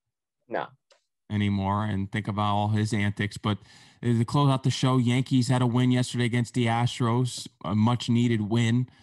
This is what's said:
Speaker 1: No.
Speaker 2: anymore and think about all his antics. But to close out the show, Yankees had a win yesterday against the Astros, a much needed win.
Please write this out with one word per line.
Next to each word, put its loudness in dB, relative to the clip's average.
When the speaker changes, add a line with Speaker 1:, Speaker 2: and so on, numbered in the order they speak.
Speaker 1:
No. -6
Speaker 2:
anymore 0
and -4
think -6
about -2
all 0
his 0
antics. -2
But -4
to 2
close 2
out 0
the 2
show, 2
Yankees 2
had 2
a 2
win 2
yesterday 0
against -2
the 0
Astros, -2
a -2
much 0
needed 2
win. 0